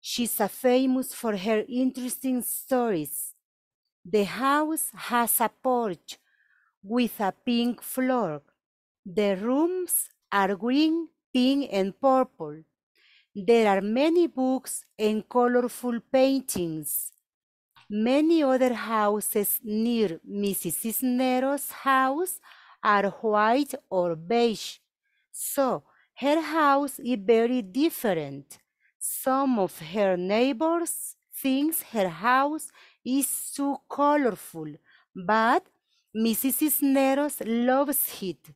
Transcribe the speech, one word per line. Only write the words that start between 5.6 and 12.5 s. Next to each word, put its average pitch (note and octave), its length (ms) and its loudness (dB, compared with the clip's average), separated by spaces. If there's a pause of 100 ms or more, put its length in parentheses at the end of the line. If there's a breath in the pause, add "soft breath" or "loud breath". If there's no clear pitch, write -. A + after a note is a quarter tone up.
with A3+ 380 0
a F#3+ 120 0 (120)
pink A#3+ 380 -2
floor. A#3+ 600 -2 (640)
The G3+ 320 0
rooms D#4+ 720 -2 (220)
are G3 240 2
green, D4+ 540 0 (240)
pink, C4 400 2
and G3 260 -2
purple. B3+ 640 0 (720 soft breath)